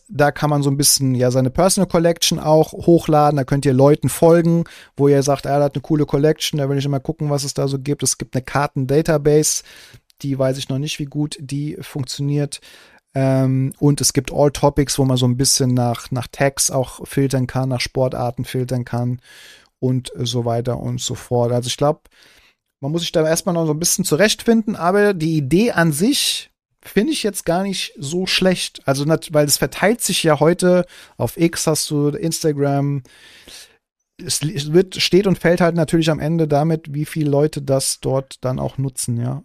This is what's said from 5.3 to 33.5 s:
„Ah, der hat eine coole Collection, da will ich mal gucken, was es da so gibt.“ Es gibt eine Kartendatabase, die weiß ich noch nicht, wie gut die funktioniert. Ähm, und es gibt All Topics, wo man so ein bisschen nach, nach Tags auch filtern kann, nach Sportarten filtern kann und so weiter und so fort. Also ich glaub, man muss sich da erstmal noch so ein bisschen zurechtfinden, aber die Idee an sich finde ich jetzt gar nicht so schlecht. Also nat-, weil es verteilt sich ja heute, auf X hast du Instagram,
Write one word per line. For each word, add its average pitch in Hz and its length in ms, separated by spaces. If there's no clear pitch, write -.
„Ah, 139 120
der 143 80
hat 143 100
eine 139 60
coole 151 240
Collection, 151 540
da 135 100
will 139 80
ich 139 100
mal 139 120
gucken, 151 300
was 143 140
es 139 100
da 139 140
so 139 100
gibt.“ 139 260
Es 131 140
gibt - 200
eine 127 60
Kartendatabase, 147 1200
die 135 180
weiß 131 180
ich 135 120
noch 135 80
nicht, 151 220
wie 147 80
gut 147 340
die 143 400
funktioniert. 143 800
Ähm, 131 640
und 143 200
es - 140
gibt - 180
All 143 200
Topics, 143 460
wo 139 60
man 131 140
so 127 100
ein 123 80
bisschen 131 380
nach, 120 360
nach 123 180
Tags - 440
auch - 340
filtern 135 420
kann, 131 200
nach 123 140
Sportarten 123 640
filtern 127 400
kann 123 340
und 127 360
so 120 300
weiter 120 340
und 123 220
so - 140
fort. 120 360
Also 123 160
ich - 80
glaub, 147 320
man 143 140
muss 170 80
sich - 100
da 156 160
erstmal 165 280
noch 165 100
so 151 80
ein 151 60
bisschen 175 260
zurechtfinden, 220 720
aber 202 360
die 160 220
Idee 160 380
an 165 180
sich 202 580
finde 262 280
ich - 100
jetzt - 240
gar 170 180
nicht 196 340
so 175 300
schlecht. - 600
Also 135 160
nat-, 156 300
weil 147 120
es 143 120
verteilt 185 420
sich - 240
ja 151 160
heute, 180 460
auf 117 180
X 165 320
hast 151 220
du 147 200
Instagram, 143 920